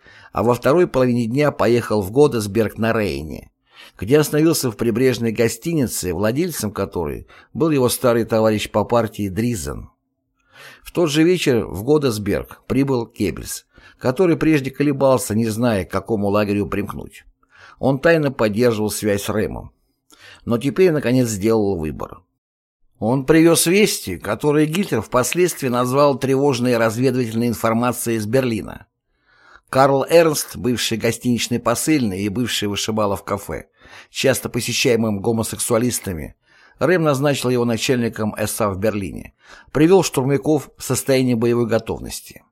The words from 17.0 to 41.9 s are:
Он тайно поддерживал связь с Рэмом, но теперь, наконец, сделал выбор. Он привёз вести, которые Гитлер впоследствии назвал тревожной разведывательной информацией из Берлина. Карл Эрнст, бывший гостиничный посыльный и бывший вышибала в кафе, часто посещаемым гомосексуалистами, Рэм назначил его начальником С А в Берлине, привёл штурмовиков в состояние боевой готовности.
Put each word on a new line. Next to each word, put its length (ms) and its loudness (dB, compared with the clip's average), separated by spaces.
Он 180 0
тайно 320 2
поддерживал 600 0
связь 340 -2
с 40 -6
Рэмом, 440 -4
но 120 0
теперь, 360 2
наконец, 340 2
сделал 500 2
выбор. 420 -6
Он 260 0
привёз 400 6
вести, 520 0
которые 480 0
Гитлер 360 -4
впоследствии 640 0
назвал 500 2
тревожной 580 2
разведывательной 680 0
информацией 720 0
из 100 -4
Берлина. 600 -2
Карл 380 4
Эрнст, 480 2
бывший 420 -2
гостиничный 600 -2
посыльный 600 0
и 60 -2
бывший 380 -2
вышибала 500 -2
в 60 -14
кафе, 440 -8
часто 380 0
посещаемым 720 0
гомосексуалистами, 1120 -2
Рэм 240 2
назначил 460 0
его 140 2
начальником 720 -2
С 240 -4
А 80 0
в 100 -4
Берлине, 560 -4
привёл 320 4
штурмовиков 720 -2
в 60 -16
состояние 540 0
боевой 300 2
готовности. 840 -6